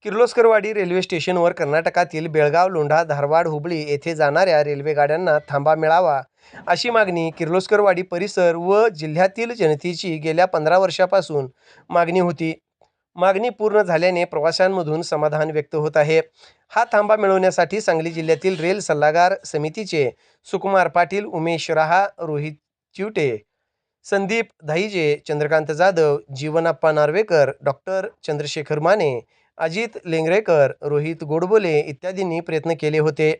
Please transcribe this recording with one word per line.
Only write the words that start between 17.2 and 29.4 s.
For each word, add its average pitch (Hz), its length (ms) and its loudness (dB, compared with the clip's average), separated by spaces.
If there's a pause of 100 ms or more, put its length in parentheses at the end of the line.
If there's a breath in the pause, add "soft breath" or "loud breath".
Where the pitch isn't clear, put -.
सांगली 165 300 -2
जिल्ह्यातील 165 500 -2
रेल 185 200 -2
सल्लागार 165 540 2 (100)
समितीचे 156 680 -2 (360)
सुकुमार 185 420 0
पाटील, 180 360 -2
उमेश 165 460 -4
रहा, 160 360 2 (120)
रोहित 151 340 -6 (440)
चिवटे, 185 400 -4 (680)
संदीप 202 400 -2 (180)
धाईजे, 160 520 -2 (120)
चंद्रकांत 151 440 0
जाधव, 160 440 2 (200)
जीवनाप्पा 156 560 0
नार्वेकर, 151 580 2 (120)
डॉक्टर 185 440 -4 (200)
चंद्रशेखर 147 520 -6
माने, 156 420 2 (380)